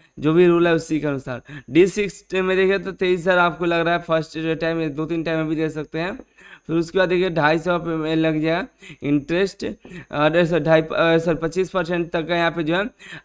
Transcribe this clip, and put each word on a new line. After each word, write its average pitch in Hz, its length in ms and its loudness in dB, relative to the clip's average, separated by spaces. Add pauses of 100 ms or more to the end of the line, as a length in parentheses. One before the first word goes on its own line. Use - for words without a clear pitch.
(180)
जो 151 160 0
भी 175 140 6
रूल 170 200 4
है 165 80 4
उसी 160 240 -2
के 151 80 -4
अनुसार। 131 340 -6 (280)
डी 170 180 6
सिक्स 202 360 -4 (100)
में 185 240 0
देखिए 190 220 2
तो 185 140 -8
तेईस 180 260 0
हज़ार 180 200 2
आपको 175 260 0
लग 170 200 0
रहा 170 80 2
है 170 80 0
फर्स्ट 160 360 -2 (240)
टाइम, 165 260 -2
दो 151 180 -4
तीन 165 180 -4
टाइम 160 140 -2
में 156 100 -2
भी 156 80 -2
दे 156 160 -2
सकते 156 280 -8
हैं। 180 200 -6 (480)
फिर 156 80 -2
उसके 170 220 -2
बाद 185 120 2
देखिए 185 200 2
ढाई 160 300 2
सौ 175 200 0
पे 160 360 -2
लग 160 260 2
जाएगा 165 240 0 (380)
इंटरेस्ट, 165 640 -2 (460)
और 156 340 2
सर 160 140 0
ढाई, 160 220 4
अ, 165 360 2
सर 165 180 0
पच्चीस 165 340 -4
परसेंट 170 420 -2
तक 160 160 -4
का 175 80 -2
यहाँ 170 160 0
पे 170 120 -4
जो 160 120 0
है 202 140 -2 (360)